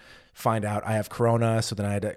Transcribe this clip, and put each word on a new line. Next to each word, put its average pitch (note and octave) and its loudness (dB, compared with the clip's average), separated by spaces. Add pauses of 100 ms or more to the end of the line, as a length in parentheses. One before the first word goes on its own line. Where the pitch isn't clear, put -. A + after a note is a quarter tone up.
(340)
find A2+ 0
out G#2 -2
I A2 -2
have G#2+ 0
Corona, A#2 2
so - -4
then G2+ -4
I G2+ -2
had G2+ -2
to G#2+ -4